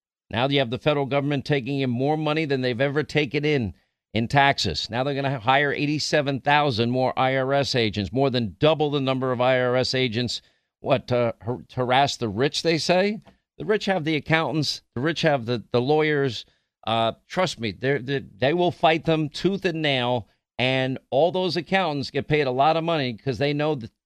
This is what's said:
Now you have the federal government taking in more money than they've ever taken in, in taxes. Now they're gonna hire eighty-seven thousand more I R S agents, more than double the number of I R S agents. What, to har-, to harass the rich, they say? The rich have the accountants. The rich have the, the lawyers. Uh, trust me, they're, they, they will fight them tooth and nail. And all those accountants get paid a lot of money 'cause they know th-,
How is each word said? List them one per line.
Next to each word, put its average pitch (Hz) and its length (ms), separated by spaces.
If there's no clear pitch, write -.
Now 120 200
you 139 100
have 127 120
the 117 80
federal 147 280
government 139 380
taking 139 360
in 131 100
more 131 260
money 156 280
than 135 160
they've 127 200
ever 143 220
taken 147 420
in, 135 300
in 113 140
taxes. 139 600
Now 117 120
they're 139 120
gonna 135 260
hire 135 320
eighty-seven 143 680
thousand 143 500
more 127 280
I 131 180
R 135 160
S 139 220
agents, 107 380
more 135 180
than 117 300
double 151 300
the 143 100
number 131 320
of 120 80
I 127 200
R 123 140
S 127 200
agents. 123 480
What, 131 280
to 120 340
har-, 110 260
to - 80
harass 127 400
the 120 120
rich, 113 340
they 165 160
say? 185 420
The 143 60
rich 208 220
have 190 180
the 156 120
accountants. 151 680
The 120 60
rich 156 220
have 143 240
the, 120 260
the 120 80
lawyers. 143 640
Uh, 113 260
trust 180 320
me, 113 120
they're, 135 260
they, 139 220
they 131 340
will 175 160
fight 165 340
them 156 240
tooth 190 380
and 160 160
nail. 127 460
And 131 400
all 151 200
those 185 260
accountants 160 540
get 139 160
paid 151 200
a 127 60
lot 143 240
of 160 80
money 147 300
'cause 110 240
they 143 140
know 147 240
th-, 113 140